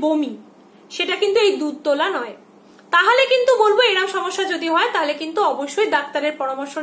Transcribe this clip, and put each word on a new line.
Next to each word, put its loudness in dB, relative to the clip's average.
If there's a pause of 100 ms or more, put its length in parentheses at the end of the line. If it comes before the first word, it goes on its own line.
বমি, 0 (600)
সেটা -4
কিন্তু 2
এই 4 (100)
দুধ -4 (100)
তোলা 0 (100)
নয়। -8 (600)
তাহলে 4
কিন্তু 2 (120)
বলবো 4 (100)
এরম 0
সমস্যা -4 (100)
যদি -4
হয় 2
তাহলে -2
কিন্তু -6 (140)
অবশ্যই -4
ডাক্তারের -4
পরামর্শ -6